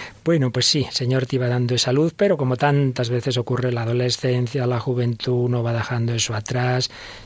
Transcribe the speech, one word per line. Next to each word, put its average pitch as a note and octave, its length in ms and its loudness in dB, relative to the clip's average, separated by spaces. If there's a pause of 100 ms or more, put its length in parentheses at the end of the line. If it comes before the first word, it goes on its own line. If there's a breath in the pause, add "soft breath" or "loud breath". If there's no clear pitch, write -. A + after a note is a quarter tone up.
(260 loud breath)
Bueno, D3 260 4
pues A#2+ 140 0
sí, C#3+ 240 2
el - 40 -14
Señor B2+ 320 0
te C3 120 -2
iba B2 100 0
dando B2 260 0
esa B2+ 200 0
luz, D#3 240 2
pero G3 180 4
como B2+ 220 0
tantas C#3 520 2
veces A#2+ 280 0
ocurre, A#2+ 340 0
la A#2 120 -2
adolescencia, B2 840 0
la B2 140 0
juventud, B2 640 0
uno B2 180 0
va A#2 80 0
dejando A#2 420 -2
eso A2+ 220 -2
atrás, B2 560 -2 (340 loud breath)